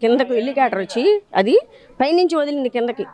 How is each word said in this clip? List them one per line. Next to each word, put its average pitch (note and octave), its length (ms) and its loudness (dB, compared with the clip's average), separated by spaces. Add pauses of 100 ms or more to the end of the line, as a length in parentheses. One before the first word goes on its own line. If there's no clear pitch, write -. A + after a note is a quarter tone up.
కిందకు, B3 380 2
హెలికాప్టర్ B3 460 0
వచ్చి A#3 160 -4 (380)
అది G#3+ 140 2 (460)
పైనుంచి E4 420 0
వదిలింది C#4+ 340 -4
కిందకి, A#3 280 -4 (100)